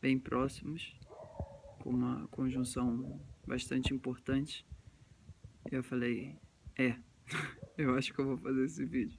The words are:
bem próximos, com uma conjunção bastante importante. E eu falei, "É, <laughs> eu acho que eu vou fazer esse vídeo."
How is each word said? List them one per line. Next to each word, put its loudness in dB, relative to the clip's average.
bem 6
próximos, -2
com -4
uma 2
conjunção 0
bastante 2
importante. 0
E -2
eu 0
falei, 0
"É, 4
<laughs> -6
eu 4
acho 2
que -2
eu 4
vou 2
fazer 2
esse -2
vídeo." 0